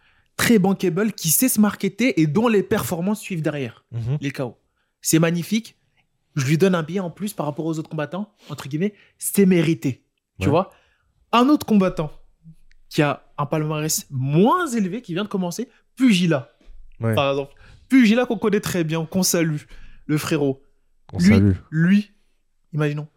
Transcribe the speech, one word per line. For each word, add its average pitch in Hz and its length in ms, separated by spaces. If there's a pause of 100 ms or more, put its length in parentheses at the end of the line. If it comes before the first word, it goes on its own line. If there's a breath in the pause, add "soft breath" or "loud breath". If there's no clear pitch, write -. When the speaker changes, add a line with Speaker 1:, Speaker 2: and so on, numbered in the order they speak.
(360)
Speaker 1:
Très 233 220
bankable, 190 540
qui - 180
sait 262 180
se 233 120
marketer 208 600
et 156 60
dont 202 220
les 202 140
performances 180 580
suivent 165 220
derrière, 143 500
Speaker 2:
Mhm. 117 280
Speaker 1:
les 139 100
K 139 100
O. 123 160 (440)
C'est - 180
magnifique. 170 580 (600)
Je 135 100
lui 156 120
donne 185 180
un 165 80
billet 175 160
en 175 100
plus 202 240
par 156 120
rapport 151 200
aux 160 120
autres 151 120
combattants, 160 420 (180)
entre 139 180
guillemets, 170 260 (240 soft breath)
c'est - 280
mérité. 165 580 (340)
Tu - 80
Speaker 2:
Ouais. - 40
Speaker 1:
vois ? 170 200 (640 soft breath)
Un 247 160
autre 294 180
combattant 185 460 (760)
qui - 140
a - 240 (100)
un 147 100
palmarès 156 640
moins 170 580
élevé, 226 340
qui 180 100
vient 185 120
de 202 40
commencer, 185 400 (280 soft breath)
Pugila, 180 560 (480)
Speaker 2:
Ouais. 113 140
Speaker 1:
par 139 160
exemple. 139 240 (340 soft breath)
Pugila 247 380
qu'on 226 120
connaît 208 220
très 175 240
bien, 160 220
qu'on 185 160
salue, 165 340 (500 soft breath)
le 151 120
frérot. 143 440 (500)
Speaker 2:
On 98 60
Speaker 1:
Lui, 95 160
Speaker 2:
salue. 98 180 (180)
Speaker 1:
lui, 180 420 (600)
imaginons, 151 440